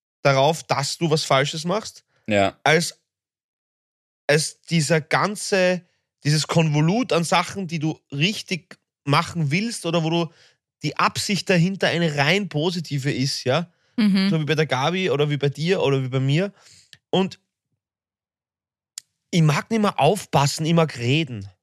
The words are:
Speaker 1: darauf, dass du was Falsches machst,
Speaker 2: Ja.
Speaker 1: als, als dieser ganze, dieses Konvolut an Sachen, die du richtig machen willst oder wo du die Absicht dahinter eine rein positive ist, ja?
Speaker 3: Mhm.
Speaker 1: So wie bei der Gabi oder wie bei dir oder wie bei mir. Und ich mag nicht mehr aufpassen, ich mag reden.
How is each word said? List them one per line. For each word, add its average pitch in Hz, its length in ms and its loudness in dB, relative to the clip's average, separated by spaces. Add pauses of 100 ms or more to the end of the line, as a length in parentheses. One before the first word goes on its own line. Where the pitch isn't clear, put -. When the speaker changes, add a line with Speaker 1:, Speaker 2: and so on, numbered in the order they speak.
(240)
Speaker 1:
darauf, 143 400 4
dass 139 340 -4
du 170 120 0
was 151 140 0
Falsches 143 400 0
machst, 196 400 -6 (240)
Speaker 2:
Ja. 98 380 2
Speaker 1:
als, 160 340 2 (1300)
als 151 340 -2
dieser 160 380 0
ganze, 180 880 -2 (400)
dieses 147 220 0
Konvolut 160 680 2
an 190 100 2
Sachen, 175 440 -2
die 165 120 -6
du 156 200 -4 (120)
richtig 180 680 -4 (280)
machen 151 460 0
willst 202 340 -4
oder 165 180 0
wo 156 60 -2
du 170 200 -2 (540)
die - 140 -6
Absicht - 520 -2
dahinter 185 380 2
eine 156 300 0
rein 165 320 0
positive 147 600 -2
ist, 131 340 -4
ja? 151 260 0 (240)
Speaker 3:
Mhm. 196 340 2
Speaker 1:
So 165 120 2
wie 151 40 -4
bei 151 100 0
der 156 100 2
Gabi 156 460 0
oder 143 180 2
wie 147 80 -2
bei 143 120 0
dir 170 320 -2
oder 135 220 0
wie 131 60 -6
bei 131 100 -2
mir. 147 320 0 (580)
Und 185 300 -2 (1900)
ich 180 100 2
mag 156 300 2
nicht 220 100 0
mehr 202 180 0
aufpassen, 151 680 2
ich 165 80 2
mag 165 240 2
reden. 120 520 -2 (140)